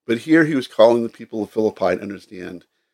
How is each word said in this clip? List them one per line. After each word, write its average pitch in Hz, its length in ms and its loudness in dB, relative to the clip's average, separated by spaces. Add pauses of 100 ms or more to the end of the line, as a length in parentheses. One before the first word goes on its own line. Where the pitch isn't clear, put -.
But 117 120 -2
here 160 260 2
he 151 100 -4
was 131 140 -6
calling 117 340 4
the 117 60 -6
people 110 340 -10
of 98 80 -10
Philippi 98 460 -2
to - 60 -6
understand 90 600 -14 (300)